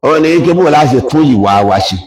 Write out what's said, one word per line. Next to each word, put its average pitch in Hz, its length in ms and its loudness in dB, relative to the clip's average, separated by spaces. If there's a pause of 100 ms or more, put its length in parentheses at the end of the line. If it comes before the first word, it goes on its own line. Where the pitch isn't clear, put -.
òun 156 180 0
ni 160 220 0
kí 175 100 0
bó 180 120 0
la 151 200 2
ṣe 127 160 0
tún 151 240 0
ìwà 101 300 0 (100)
wa 98 140 0
ṣe. 95 180 -6 (100)